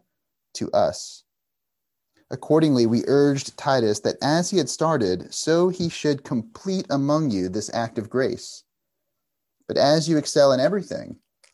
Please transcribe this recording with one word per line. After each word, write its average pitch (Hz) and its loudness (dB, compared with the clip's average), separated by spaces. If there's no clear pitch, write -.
to - -8
us. - -2
Accordingly, 147 2
we 113 2
urged 139 2
Titus 120 2
that - -2
as 160 0
he 190 0
had 143 0
started, 120 -2
so 170 2
he 180 -4
should 147 -2
complete 185 -6
among 143 0
you 92 -2
this 104 -6
act 117 -4
of 101 -6
grace. 117 -4
But - -2
as 151 2
you 160 4
excel 143 4
in 127 2
everything, - -4